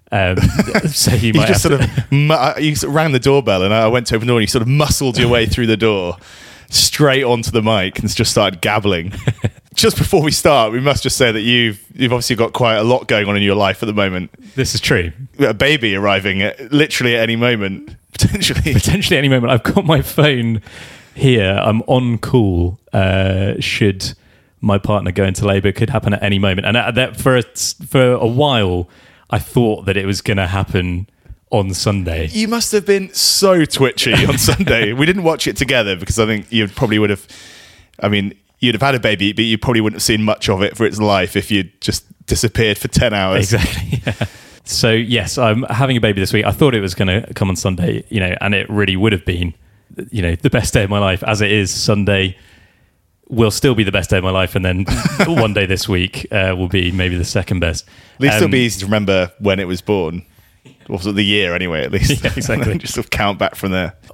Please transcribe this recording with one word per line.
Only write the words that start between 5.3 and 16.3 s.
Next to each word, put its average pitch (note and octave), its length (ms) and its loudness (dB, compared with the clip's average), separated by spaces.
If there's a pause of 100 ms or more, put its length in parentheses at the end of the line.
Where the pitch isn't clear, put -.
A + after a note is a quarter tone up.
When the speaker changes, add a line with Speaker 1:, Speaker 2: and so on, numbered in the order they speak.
Speaker 2:
through A#2 200 0
the A2 100 2
door, F#2+ 400 0 (540)
straight C#3 540 2
onto A#2+ 260 0
the A2+ 120 2
mic, G#2 360 0
and G#2 160 -4
just - 160 0
started G2 300 0
gabbling. G2+ 580 0
Speaker 1:
<laughs> - 40 -14 (520)
Speaker 2:
Just - 220 0
before - 280 2
we D3+ 80 0
start, A#2+ 400 4
we B2 80 -2
must C3+ 240 0
just B2+ 120 -2
say B2 140 4
that G#2+ 120 -2
you've, A#2 380 2 (140)
you've B2 180 0
obviously B2 220 0
got A2+ 180 0
quite A#2 260 2
a G#2 40 0
lot B2 240 2
going G#2 220 0
on G2+ 80 0
in G2+ 80 2
your G2 100 4
life G2 260 0
at A#2+ 60 -4
the G#2 60 -2
moment. F#2+ 360 -2 (280)
Speaker 1:
This C3 180 -2
is - 60 -4
true. F2 320 0 (260)
Speaker 2:
A A#2+ 160 2
baby B2 400 0
arriving G2 480 0